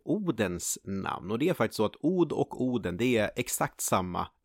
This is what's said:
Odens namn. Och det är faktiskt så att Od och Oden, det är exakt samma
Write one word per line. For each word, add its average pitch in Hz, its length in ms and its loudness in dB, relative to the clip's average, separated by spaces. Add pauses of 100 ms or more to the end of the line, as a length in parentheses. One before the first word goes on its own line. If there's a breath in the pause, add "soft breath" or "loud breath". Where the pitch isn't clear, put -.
Odens 139 800 -2
namn. - 480 -4
Och 117 80 -2
det 156 100 2
är 170 40 2
faktiskt - 240 0
så 107 80 4
att 101 140 -2
Od 170 320 2
och - 300 -2
Oden, 107 360 0
det 120 200 4
är 104 180 2
exakt - 460 -2
samma 90 460 0 (180)